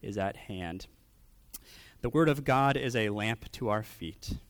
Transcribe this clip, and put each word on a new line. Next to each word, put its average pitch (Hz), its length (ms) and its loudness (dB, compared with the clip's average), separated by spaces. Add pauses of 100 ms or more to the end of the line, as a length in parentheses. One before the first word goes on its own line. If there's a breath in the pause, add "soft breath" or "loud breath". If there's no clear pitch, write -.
is 101 160 -8
at 98 200 -2
hand." 92 500 -8 (1160 loud breath)
The 120 60 -2
word 156 200 4
of 143 160 2
God 139 320 4
is 127 180 -2
a 110 140 4
lamp 107 440 -2
to 120 160 -4
our 107 140 2
feet - 560 -8 (120)